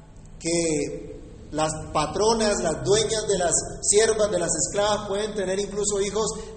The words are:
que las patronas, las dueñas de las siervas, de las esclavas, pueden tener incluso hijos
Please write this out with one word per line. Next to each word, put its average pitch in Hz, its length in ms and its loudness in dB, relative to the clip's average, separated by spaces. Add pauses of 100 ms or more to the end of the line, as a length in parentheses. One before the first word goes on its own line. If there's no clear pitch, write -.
(400)
que 165 800 -2 (320)
las 156 180 0 (220)
patronas, 208 720 2
las 143 220 -2
dueñas 214 420 2
de 196 100 4
las 170 140 2 (300)
siervas, 214 500 4
de 175 80 2
las 165 120 0 (140)
esclavas, 202 440 0
pueden 208 260 -2
tener 190 240 -2
incluso 202 400 -2
hijos 202 260 0 (320)